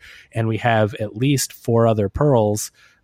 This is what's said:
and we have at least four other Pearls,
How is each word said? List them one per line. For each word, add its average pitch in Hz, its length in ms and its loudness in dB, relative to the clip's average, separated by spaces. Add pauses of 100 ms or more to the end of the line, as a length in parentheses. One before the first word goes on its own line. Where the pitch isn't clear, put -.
(340)
and 113 140 -2
we 110 100 -2
have 110 380 0
at 107 200 -8
least 135 380 -2
four 117 340 0
other 107 220 0
Pearls, 110 640 0 (320)